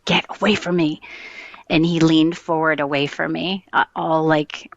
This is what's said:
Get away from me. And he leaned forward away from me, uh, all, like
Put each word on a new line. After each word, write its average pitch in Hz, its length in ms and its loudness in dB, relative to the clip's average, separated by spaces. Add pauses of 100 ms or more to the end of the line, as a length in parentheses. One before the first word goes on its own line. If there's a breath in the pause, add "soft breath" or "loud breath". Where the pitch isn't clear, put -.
Get 175 240 -2
away 202 260 0
from 180 200 -4
me. 160 260 0 (680 loud breath)
And 165 160 4
he 170 140 2
leaned 160 380 4
forward 160 420 0
away 143 280 -2
from 156 240 -4
me, 170 400 -6
uh, - 140 2 (100)
all, 165 300 0
like 156 520 -2